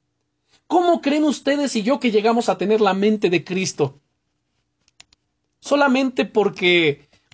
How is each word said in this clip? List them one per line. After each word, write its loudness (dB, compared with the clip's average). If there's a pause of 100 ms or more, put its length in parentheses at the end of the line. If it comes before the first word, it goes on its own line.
(680)
¿Cómo 2
creen 0
ustedes -2
y -4
yo 0
que 0
llegamos 0
a 0
tener 0
la 2
mente 0
de -2
Cristo? -4 (1600)
¿Solamente 0
porque 0 (260)